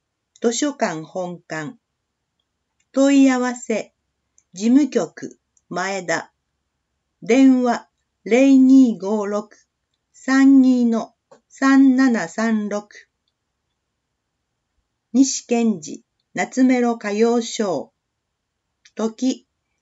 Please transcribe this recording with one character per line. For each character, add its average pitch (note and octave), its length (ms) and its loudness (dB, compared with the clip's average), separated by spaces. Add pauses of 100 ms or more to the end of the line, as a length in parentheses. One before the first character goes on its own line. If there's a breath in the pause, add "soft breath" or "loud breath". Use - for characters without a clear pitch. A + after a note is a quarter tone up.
(400)
図 A#3 100 -2
書 C#4 220 -6
館 F3 300 -8
本 F3 440 -12
館。 D#3 300 -12 (1120)
問 C#4 320 2
い C4+ 60 4
合 B3+ 100 -2
わ B3 160 -6
せ、 - 380 -8 (600)
事 F#3 180 -8
務 C#4+ 180 4
局、 - 500 -8 (300)
前 F#3 340 -8
田。 E3 300 -8 (880)
電 B3+ 420 4
話、 A#3 240 -4 (380)
零 C4 420 4
二 C4 300 4
五 G3 300 -6
六、 G#3 220 -6 (640)
三 C4+ 480 4
二 B3+ 240 2
の、 A3+ 280 -4 (360)
三 C4+ 460 2
七 A#3+ 320 0
三 A3 420 -4
六。 G#3 180 -8 (2250)
西 C4 340 0
健 A3+ 360 -4
治、 - 220 -18 (300)
夏 G#3 300 -4
メ B3+ 180 2
ロ A#3+ 120 -2
歌 A3+ 180 -10
謡 A#3 300 0
シ A3+ 220 -8
ョ E3+ 260 -8
ー。 - 0 - (1080)
時、 A3+ 520 -6 (340)